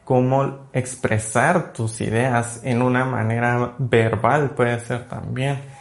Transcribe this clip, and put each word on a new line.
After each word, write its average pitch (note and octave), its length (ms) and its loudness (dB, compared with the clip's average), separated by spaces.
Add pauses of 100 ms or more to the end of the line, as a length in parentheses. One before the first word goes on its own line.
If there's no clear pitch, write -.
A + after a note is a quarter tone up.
cómo C3 680 2
expresar B2+ 1000 0
tus A2+ 280 -6
ideas A#2 640 0
en B2 180 0
una B2+ 220 2
manera A#2+ 720 0
verbal A#2+ 720 2
puede A#2+ 300 0
ser A#2+ 260 -6
también. C3 540 -4 (200)